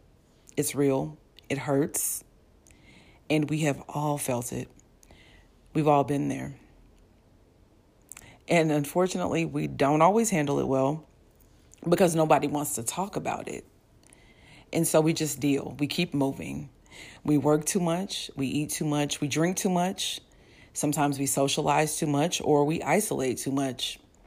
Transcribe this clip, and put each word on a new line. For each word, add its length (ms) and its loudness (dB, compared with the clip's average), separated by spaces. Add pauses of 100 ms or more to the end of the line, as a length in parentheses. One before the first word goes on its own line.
(560)
It's 200 -2
real. 420 0 (320)
It 80 -2
hurts. 640 -2 (1040)
And 220 2
we 120 -2
have 280 0
all 300 -2
felt 340 -4
it. 160 -8 (1040)
We've 140 2
all 160 6
been 240 -2
there. 260 -6 (1900)
And 240 4
unfortunately, 720 0
we 200 -4
don't 380 2
always 260 4
handle 300 0
it 80 -2
well 400 0 (800)
because 260 4
nobody 320 4
wants 280 -4
to 80 -6
talk 320 -6
about 320 -6
it. 180 -12 (1080)
And 160 2
so 140 6
we 100 4
just 280 -2
deal. 400 0
We 80 0
keep 260 -2
moving. 560 -4 (540)
We 160 4
work 260 2
too 140 0
much. 560 -4
We 100 -4
eat 240 -4
too 160 -4
much. 360 -2
We 60 -2
drink 300 0
too 140 0
much. 500 -2 (520)
Sometimes 440 0
we 80 -2
socialize 720 0
too 80 -2
much 360 0
or 220 4
we 200 0
isolate 560 0
too 120 -4
much. 460 -4 (300)